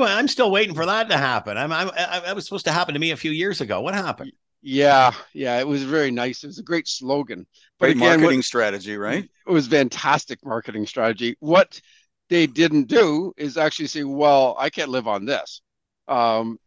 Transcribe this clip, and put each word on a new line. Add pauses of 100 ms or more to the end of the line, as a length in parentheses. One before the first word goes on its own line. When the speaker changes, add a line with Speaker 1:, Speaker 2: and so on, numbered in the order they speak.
(200)
Speaker 1:
I'm
still
waiting
for
that
to
happen.
I'm,
I'm,
I,
that
was
supposed
to
happen
to
me
a
few
years
ago.
What
happened? (280)
Speaker 2:
Yeah, (220)
yeah,
it
was
very
nice.
It
was
a
great
slogan. (320)
But
Speaker 3:
Great
Speaker 2:
again,
what
Speaker 3:
marketing
strategy,
right? (200)
Speaker 2:
It
was
fantastic
marketing
strategy.
What (480)
they
didn't
do
is
actually
say,
"Well,
I
can't
live
on
this." (480)
Um,